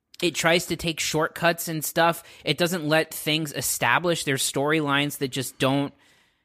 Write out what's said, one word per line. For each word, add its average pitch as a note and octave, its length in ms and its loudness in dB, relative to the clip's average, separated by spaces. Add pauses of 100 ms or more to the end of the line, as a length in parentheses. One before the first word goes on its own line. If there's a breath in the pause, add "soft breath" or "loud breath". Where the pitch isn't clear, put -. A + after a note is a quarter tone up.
(220)
it E3+ 120 0
tries E3+ 340 2
to E3+ 100 -4
take E3 240 -4
shortcuts E3+ 680 0
and D#3 160 -4
stuff. E3+ 400 2 (220 loud breath)
It D3+ 120 0
doesn't E3+ 300 0
let D#3 260 2
things D3+ 380 -2
establish C#3+ 720 0
their C3+ 140 0
storylines C#3+ 800 0
that C#3+ 100 -4
just C3 320 -6
don't, C#3 340 0 (520 soft breath)